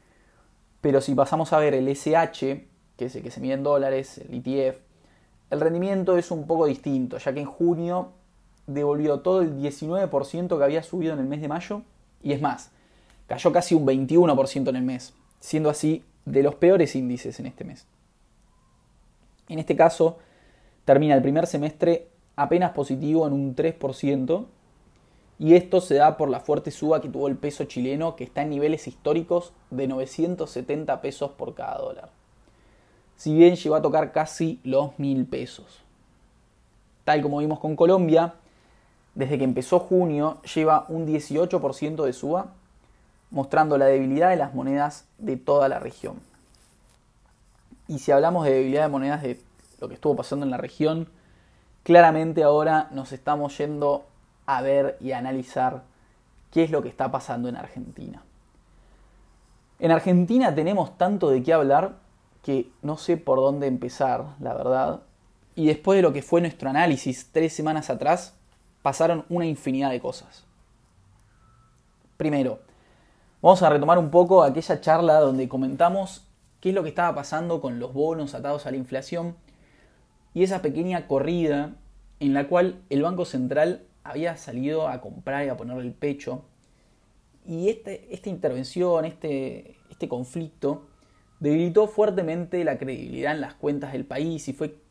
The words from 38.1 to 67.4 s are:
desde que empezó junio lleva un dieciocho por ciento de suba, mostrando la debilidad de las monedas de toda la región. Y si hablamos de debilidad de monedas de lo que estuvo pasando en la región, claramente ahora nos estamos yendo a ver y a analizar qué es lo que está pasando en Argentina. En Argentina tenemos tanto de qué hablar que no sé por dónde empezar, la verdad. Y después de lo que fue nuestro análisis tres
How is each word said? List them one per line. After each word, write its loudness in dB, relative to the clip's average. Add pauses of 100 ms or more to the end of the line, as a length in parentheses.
desde -2
que -2
empezó 2
junio 0 (140)
lleva 2
un -6
dieciocho -2
por -4
ciento -6
de 0
suba, -6 (760)
mostrando 2
la 4
debilidad 4
de 2
las -4
monedas -4 (120)
de -6
toda 2
la -4
región. -12 (1700)
Y -8
si 0
hablamos 4
de 4
debilidad 2
de 0
monedas -4
de -8 (400)
lo -10
que -18
estuvo 0
pasando -6
en -4
la -4
región, -4 (760)
claramente 6
ahora 4
nos -12
estamos -4
yendo -2 (400)
a -2
ver 0
y -6
a -4
analizar -4 (640)
qué 2
es -2
lo 0
que -10
está -6
pasando -6
en -8
Argentina. -16 (1600)
En 2
Argentina 4
tenemos -2
tanto 2
de 4
qué 2
hablar 2 (460)
que -2 (120)
no -6
sé -2
por 0
dónde 2
empezar, -4
la -8
verdad. -2 (520)
Y 0
después 2
de 6
lo 4
que -6
fue 2
nuestro -4
análisis -2
tres 0